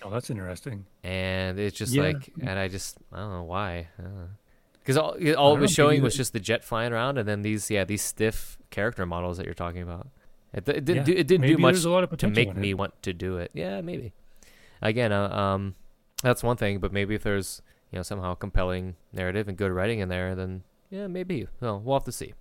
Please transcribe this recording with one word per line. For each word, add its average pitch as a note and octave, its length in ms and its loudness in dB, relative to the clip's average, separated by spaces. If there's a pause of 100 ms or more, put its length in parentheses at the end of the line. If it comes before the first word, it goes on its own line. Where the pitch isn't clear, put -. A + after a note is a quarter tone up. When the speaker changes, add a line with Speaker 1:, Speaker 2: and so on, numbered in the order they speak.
Speaker 1:
Oh, G2+ 80 -12
that's A#2+ 200 -4
interesting. G2 560 -8 (160)
Speaker 2:
And F#2 560 -2
it's G2+ 180 -2
just A#2 160 -4
Speaker 1:
Yeah. C3+ 120 4
Speaker 2:
like, C3+ 360 -2
and F#2+ 180 -2
I F#2+ 100 0
just, - 300 -10 (140)
I F2+ 60 -12
don't G2+ 140 -8
know F2+ 120 -8
why. F2 440 -6 (100)
I F2+ 40 -12
don't F#2 120 -12
know. F2+ 140 -12 (560)
'Cause C3+ 120 2
all, D#3 140 2
all - 80 -6
it D3 400 6
Speaker 1:
I - 20 2
Speaker 2:
was C#3+ 100 6
Speaker 1:
don't - 40 2
Speaker 2:
showing D3+ 240 8
Speaker 1:
know. C3+ 60 4
Speaker 2:
was A#2+ 120 2
just C3+ 160 -2
the A2+ 80 -2
jet A2 240 0
flying A#2 300 -2
around C3 240 0
and G#2 100 -2
then G#2 140 -2
these, G#2+ 280 -2
yeah, G2+ 140 2
these G2+ 160 -2
stiff - 560 -2 (140)
character G#2 340 -2
models F2 320 -4
that F#2 80 -8
you're F2+ 100 -8
talking F2 280 -6
about. F2 260 -10 (460)
It, F#2+ 120 -6
it D3+ 200 2
didn't E3 100 4
Speaker 1:
Yeah, C3+ 80 2
Speaker 2:
do, D#3+ 80 6
it F3 160 2
didn't F3+ 140 6
Speaker 1:
maybe D3 140 6
Speaker 2:
do - 40 6
much - 140 8
Speaker 1:
there's F3+ 100 2
a E3 60 0
lot F3+ 140 4
of F3 40 0
Speaker 2:
to E3 80 -8
Speaker 1:
potential G#2+ 180 0 (120)
Speaker 2:
make F#2+ 80 -4
Speaker 1:
in F#2 80 -6
Speaker 2:
me G2+ 80 0
Speaker 1:
it. G2 40 0
Speaker 2:
want G2 280 -4
to G2 100 -4
do F#2 240 -4
it. E2+ 160 -6
Yeah, F#3 300 -6
maybe. C#3 320 -10 (680)
Again, A2 320 2
uh, G2+ 160 2
um, G2 460 0 (480)
that's B2 200 2
one A#2+ 140 2
thing, G2+ 220 0
but F#2 120 -2
maybe G2+ 240 -2
if G#2 80 -4
there's, G2+ 380 -2 (320)
you F#2 60 -6
know, F#2 40 -4
somehow F2+ 320 -6
compelling F#2 600 0 (160)
narrative F#2+ 340 -2
and F#2+ 120 -6
good G2 140 0
writing G2+ 260 0
in F#2+ 100 -2
there, F#2 260 -2
then F#2 280 -6 (260)
yeah, G3 180 -10
maybe. F3+ 420 -6 (120)
Well, G#2+ 240 -4
we'll C3+ 120 2
have C3 80 -2
to B2+ 80 -8
see. - 280 -10